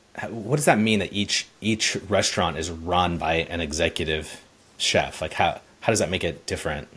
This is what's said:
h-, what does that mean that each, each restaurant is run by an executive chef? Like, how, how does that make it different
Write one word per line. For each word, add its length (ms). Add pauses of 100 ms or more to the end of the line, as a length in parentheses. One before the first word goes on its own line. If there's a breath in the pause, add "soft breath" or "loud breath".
(220)
h-, 80
what 260
does 100
that 120
mean 220
that 120
each, 360 (120)
each 360 (120)
restaurant 500
is 120
run 480
by 180
an 240
executive 800 (360)
chef? 440
Like, 120
how, 280 (200)
how 100
does 80
that 120
make 120
it 240
different 400 (100)